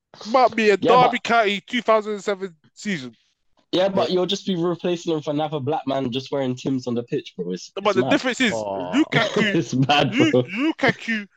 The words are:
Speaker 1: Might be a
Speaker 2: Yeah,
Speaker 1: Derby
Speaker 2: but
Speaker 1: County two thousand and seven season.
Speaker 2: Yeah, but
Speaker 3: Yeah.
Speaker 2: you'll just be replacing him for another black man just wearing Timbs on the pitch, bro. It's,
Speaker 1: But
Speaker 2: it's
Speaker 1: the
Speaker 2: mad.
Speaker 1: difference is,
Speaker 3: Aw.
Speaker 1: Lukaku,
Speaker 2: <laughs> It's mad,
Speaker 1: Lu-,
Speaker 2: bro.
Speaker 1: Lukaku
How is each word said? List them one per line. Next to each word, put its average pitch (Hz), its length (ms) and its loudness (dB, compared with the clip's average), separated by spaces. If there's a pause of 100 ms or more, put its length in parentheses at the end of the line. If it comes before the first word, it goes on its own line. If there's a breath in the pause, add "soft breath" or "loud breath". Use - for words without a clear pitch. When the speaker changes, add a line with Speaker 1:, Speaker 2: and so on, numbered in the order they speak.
(300)
Speaker 1:
Might 233 260 4
be 220 140 2
a 196 100 6
Speaker 2:
Yeah, 247 240 6
Speaker 1:
Derby 247 140 2
Speaker 2:
but - 60 -10
Speaker 1:
County 208 420 2
two 247 160 -6
thousand 214 320 2
and 196 100 -8
seven 190 320 -4 (180)
season. 135 420 -6 (560)
Speaker 2:
Yeah, 180 180 2
but 196 200 0
Speaker 3:
Yeah. 185 40 -4
Speaker 2:
you'll 180 140 2
just 196 180 -6
be 196 100 -2
replacing 175 580 -2
him 151 100 -2
for 156 80 -4
another 151 280 -2
black 139 280 -4
man 135 240 -2
just 131 200 -6
wearing 135 240 -2
Timbs 131 300 -4
on 123 80 -4
the 120 80 -4
pitch, - 340 -6
bro. 175 180 -6
It's, - 200 -12
Speaker 1:
But 196 140 -2
Speaker 2:
it's 202 80 2
Speaker 1:
the - 80 2
Speaker 2:
mad. 135 80 0
Speaker 1:
difference 254 300 0
is, 233 120 2
Speaker 3:
Aw. 98 400 -6
Speaker 1:
Lukaku, 226 640 0
Speaker 2:
<laughs> - 0 -
It's 165 180 -2
mad, 139 400 2
Speaker 1:
Lu-, 302 180 2
Speaker 2:
bro. 127 120 4
Speaker 1:
Lukaku 226 840 -2 (120)